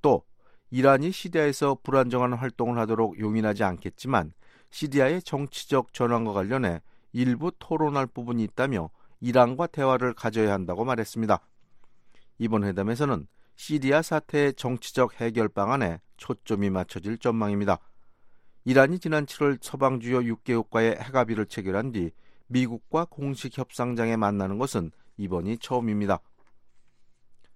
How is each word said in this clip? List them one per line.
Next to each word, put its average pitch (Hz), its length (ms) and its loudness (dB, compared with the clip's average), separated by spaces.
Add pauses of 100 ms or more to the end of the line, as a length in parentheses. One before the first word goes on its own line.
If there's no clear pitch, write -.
또 131 220 4 (460)
이란이 135 420 4
시리아에서 147 720 0
불안정한 123 520 2
활동을 120 460 -2
하도록 110 380 0
용인하지 107 460 0
않겠지만 90 720 -2 (360)
시리아의 143 520 0
정치적 - 720 -4
전환과 117 380 0
관련해 98 500 0 (300)
일부 123 380 0 (100)
토론할 143 480 0
부분이 120 340 -4
있다며 107 480 -2 (300)
이란과 127 480 4
대화를 127 460 0
가져야 110 380 0
한다고 95 320 -2
말했습니다. 113 560 0 (1000)
이번 110 260 0
회담에서는 101 640 -2 (260)
시리아 147 480 0
사태의 147 520 0
정치적 123 680 -2
해결 117 280 0
방안에 101 520 -2 (160)
초점이 101 540 -2
맞춰질 95 480 -4
전망입니다. 104 600 0 (840)
이란이 135 340 6
지난 151 280 -2
칠월 143 340 0
서방 131 400 0
주요 123 240 0
육 113 180 -4
개국과의 113 560 0
핵합의를 113 480 0
체결한 101 460 -4
뒤 87 180 -2 (380)
미국과 127 560 0
공식 139 520 -8
협상장에 117 600 -2
만나는 101 420 0
것은 104 320 -2 (260)
이번이 95 420 -4
처음입니다. 104 600 0 (1400)